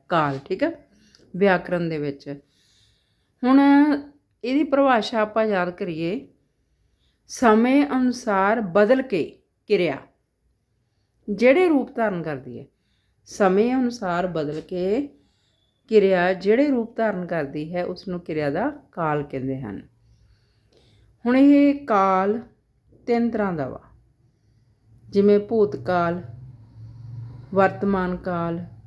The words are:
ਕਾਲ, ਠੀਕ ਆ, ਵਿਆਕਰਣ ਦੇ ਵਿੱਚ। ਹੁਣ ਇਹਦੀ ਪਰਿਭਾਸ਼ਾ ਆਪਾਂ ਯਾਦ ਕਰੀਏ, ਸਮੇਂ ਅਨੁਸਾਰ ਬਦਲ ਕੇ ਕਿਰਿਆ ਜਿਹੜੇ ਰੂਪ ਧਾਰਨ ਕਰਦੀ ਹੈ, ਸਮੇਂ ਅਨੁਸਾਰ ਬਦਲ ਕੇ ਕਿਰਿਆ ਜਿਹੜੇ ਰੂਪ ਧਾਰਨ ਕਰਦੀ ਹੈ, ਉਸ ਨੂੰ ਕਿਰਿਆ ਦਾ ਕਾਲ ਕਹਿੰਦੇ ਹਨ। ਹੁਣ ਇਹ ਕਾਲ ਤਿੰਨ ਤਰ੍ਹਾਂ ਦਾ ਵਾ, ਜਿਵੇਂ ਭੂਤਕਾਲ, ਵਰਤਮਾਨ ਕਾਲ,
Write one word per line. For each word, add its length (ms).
ਕਾਲ, 300
ਠੀਕ 260
ਆ, 80
ਵਿਆਕਰਣ 520
ਦੇ 100
ਵਿੱਚ। 300
ਹੁਣ 160
ਇਹਦੀ 200
ਪਰਿਭਾਸ਼ਾ 560
ਆਪਾਂ 240
ਯਾਦ 260
ਕਰੀਏ, 580
ਸਮੇਂ 600
ਅਨੁਸਾਰ 760
ਬਦਲ 420
ਕੇ 400
ਕਿਰਿਆ 320
ਜਿਹੜੇ 380
ਰੂਪ 280
ਧਾਰਨ 260
ਕਰਦੀ 360
ਹੈ, 80
ਸਮੇਂ 500
ਅਨੁਸਾਰ 520
ਬਦਲ 340
ਕੇ 480
ਕਿਰਿਆ 440
ਜਿਹੜੇ 360
ਰੂਪ 280
ਧਾਰਨ 300
ਕਰਦੀ 480
ਹੈ, 100
ਉਸ 240
ਨੂੰ 120
ਕਿਰਿਆ 300
ਦਾ 200
ਕਾਲ 300
ਕਹਿੰਦੇ 380
ਹਨ। 280
ਹੁਣ 100
ਇਹ 500
ਕਾਲ 540
ਤਿੰਨ 240
ਤਰ੍ਹਾਂ 220
ਦਾ 160
ਵਾ, 120
ਜਿਵੇਂ 300
ਭੂਤਕਾਲ, 840
ਵਰਤਮਾਨ 600
ਕਾਲ, 500